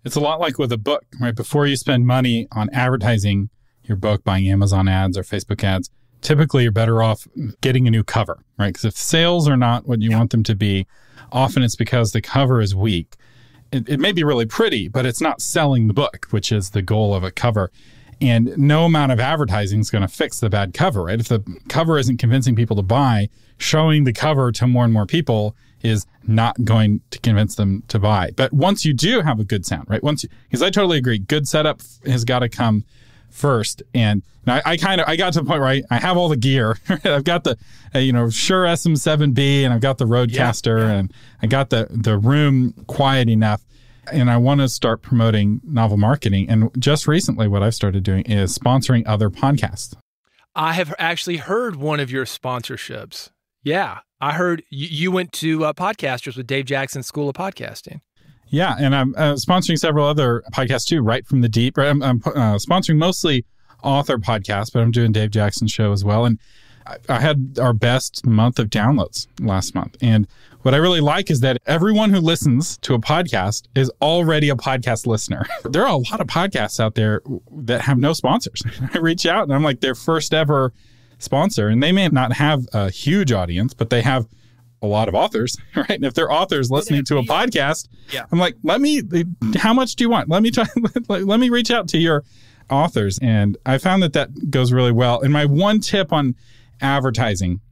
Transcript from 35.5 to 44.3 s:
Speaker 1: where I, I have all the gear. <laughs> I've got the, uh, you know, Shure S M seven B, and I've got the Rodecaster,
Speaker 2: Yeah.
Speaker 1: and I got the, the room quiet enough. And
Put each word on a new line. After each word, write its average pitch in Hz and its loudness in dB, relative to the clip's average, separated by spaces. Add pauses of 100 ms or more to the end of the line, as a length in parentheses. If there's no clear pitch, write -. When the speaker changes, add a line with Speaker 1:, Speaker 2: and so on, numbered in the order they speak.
Speaker 1:
where 131 2
I, 135 0
I 208 0
have 180 0
all 175 2
the 151 2
gear. 117 2
<laughs> - -16 (160)
I've 143 0
got 170 0
the, 127 -2 (380)
uh, 135 2
you 131 2
know, 120 2
Shure 185 0
S 170 0
M 165 2
seven 147 2
B, 139 2
and 123 2
I've 113 0
got 135 0
the 131 -2
Rodecaster, 117 0
Speaker 2:
Yeah. 107 2
Speaker 1:
and 95 -4 (280)
I 110 -2
got 135 0
the, 113 0
the 110 0
room 135 2 (140)
quiet 135 2
enough. 110 2 (480)
And 123 2